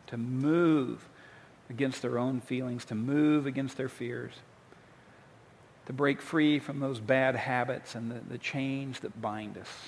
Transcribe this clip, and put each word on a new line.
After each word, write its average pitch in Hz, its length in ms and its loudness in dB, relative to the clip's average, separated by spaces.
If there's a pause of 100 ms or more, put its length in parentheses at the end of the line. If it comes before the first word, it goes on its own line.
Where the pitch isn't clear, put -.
to 120 120 -10
move 139 920 2 (580)
against 131 360 -2
their 120 160 0
own 127 220 0
feelings, 123 440 -4
to 113 100 -4
move 143 520 4
against 135 280 -4
their 127 140 -4
fears, 120 440 -8 (1500)
to 127 80 -8
break 139 280 2
free 151 380 4
from 143 220 -6
those 131 180 -2
bad 131 340 4
habits 123 640 -2
and 117 160 -4
the, 120 80 -10 (100)
the 123 80 -6
chains 135 640 -4
that 110 220 -8
bind 107 360 -4
us. 92 120 -12 (180)